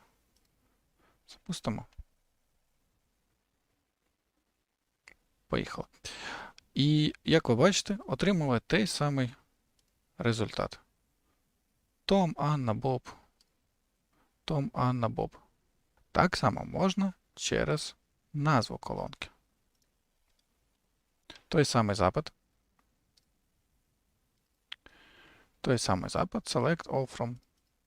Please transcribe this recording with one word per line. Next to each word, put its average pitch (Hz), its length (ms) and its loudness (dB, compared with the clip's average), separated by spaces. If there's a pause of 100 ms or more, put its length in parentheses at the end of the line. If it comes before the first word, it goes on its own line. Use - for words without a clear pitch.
(1300)
запустимо. - 580 -8 (3500)
Поїхали. - 400 -4 (880)
І, 151 400 2 (100)
як 160 240 4
ви 120 60 4
бачите, 185 520 2
отримали 151 540 0
той 190 260 0
самий 139 480 -2 (840)
результат. 110 640 -2 (1200)
Том, 190 340 4
Анна, 143 360 0
Боб. 127 340 -2 (1400)
Том, 143 300 -2
Анна, 123 340 0
Боб. 110 280 -4 (760)
Так - 240 4
само - 280 0
можна 190 480 0 (220)
через - 640 -2 (360)
назву 143 460 2
колонки. - 500 -8 (2250)
Той 156 160 4
самий 107 320 2
запит. 95 360 2 (3250)
Той 127 180 2
самий 92 320 -2
запит. - 460 -4
Select 143 320 0
all 131 280 -4
from. 120 200 -6 (500)